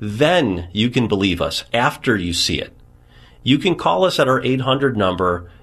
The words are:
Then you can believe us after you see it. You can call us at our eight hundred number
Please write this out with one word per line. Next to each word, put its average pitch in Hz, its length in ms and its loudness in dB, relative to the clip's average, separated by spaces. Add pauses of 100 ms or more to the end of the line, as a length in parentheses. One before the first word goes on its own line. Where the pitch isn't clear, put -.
Then 110 760 0
you 107 160 2
can 120 180 0
believe 95 340 0
us 73 220 -4 (100)
after 120 440 0
you 87 160 -4
see 85 260 -2
it. - 140 -10 (680)
You 131 160 4
can 175 180 0
call 170 280 0
us 180 160 2
at 143 80 2
our 131 160 2
eight 127 180 -2
hundred 131 360 0
number 90 520 0 (140)